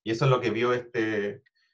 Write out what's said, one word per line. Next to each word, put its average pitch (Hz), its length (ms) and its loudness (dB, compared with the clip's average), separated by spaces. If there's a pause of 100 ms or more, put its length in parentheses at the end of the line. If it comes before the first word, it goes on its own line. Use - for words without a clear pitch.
Y 110 80 -4
eso 113 140 0
es 135 60 6
lo 127 100 4
que 113 80 0
vio 117 240 0
este, 110 720 -4 (300)